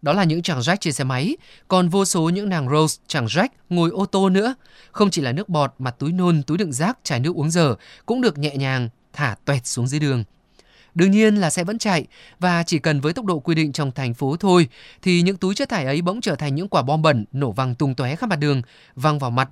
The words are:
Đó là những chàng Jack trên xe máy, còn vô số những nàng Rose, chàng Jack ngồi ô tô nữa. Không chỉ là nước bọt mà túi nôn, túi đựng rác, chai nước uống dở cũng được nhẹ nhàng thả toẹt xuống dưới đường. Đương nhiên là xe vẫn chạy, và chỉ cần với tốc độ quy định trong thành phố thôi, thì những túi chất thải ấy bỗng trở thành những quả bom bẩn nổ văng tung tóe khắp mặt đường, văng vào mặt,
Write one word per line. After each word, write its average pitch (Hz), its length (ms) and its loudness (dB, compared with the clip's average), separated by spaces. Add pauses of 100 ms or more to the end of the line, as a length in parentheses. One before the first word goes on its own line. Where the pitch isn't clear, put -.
Đó 147 100 2
là 196 100 2
những 165 180 2
chàng 160 180 -2
Jack 160 200 0
trên 156 140 -2
xe 143 100 -4
máy, 135 340 -2 (300)
còn 185 220 2
vô 196 160 2
số 165 240 0
những 196 200 -2
nàng 151 200 -2
Rose, 151 380 2
chàng 135 180 -2
Jack 160 220 0 (220)
ngồi 170 200 2
ô 190 160 -2
tô 190 240 2
nữa. 208 260 2 (360)
Không 202 180 2
chỉ 170 120 -2
là 131 100 0
nước 175 180 -4
bọt 147 300 0
mà 131 120 -4
túi 139 200 -4
nôn, 175 320 2
túi 151 140 -2
đựng 175 160 -2
rác, 165 300 -2
chai 131 160 -2
nước 156 160 -2
uống 160 160 -2
dở 160 240 2 (300)
cũng 247 160 -2
được 196 160 2
nhẹ 143 180 -4
nhàng 131 340 -2 (240)
thả 123 220 -4 (100)
toẹt 139 220 -2
xuống 120 200 -4
dưới 143 120 -2
đường. 131 240 -2 (720)
Đương 180 160 4
nhiên 214 240 6
là 190 140 2
xe 175 140 -4
vẫn 208 140 -6
chạy, 185 300 0 (320)
và 175 240 2
chỉ 165 160 0
cần 147 220 0
với 151 120 0
tốc 240 120 -6
độ 175 140 0
quy 165 160 0
định 156 160 0
trong 139 200 -4
thành 123 220 -4
phố 139 260 -2
thôi, 180 280 6 (340)
thì 175 200 2
những 185 160 2
túi 190 180 -2
chất 269 140 -4
thải 170 160 -2
ấy 143 160 0
bỗng 190 200 -4
trở 175 140 -2
thành 139 200 -4
những 175 120 -4
quả 165 140 0
bom 147 200 0
bẩn 139 300 2
nổ 135 200 -2
văng 127 240 -2
tung 135 200 -2
tóe 135 200 -4
khắp 226 140 -6
mặt 175 100 -2
đường, 143 220 0 (340)
văng 147 240 0
vào 131 120 -4
mặt, 131 200 -2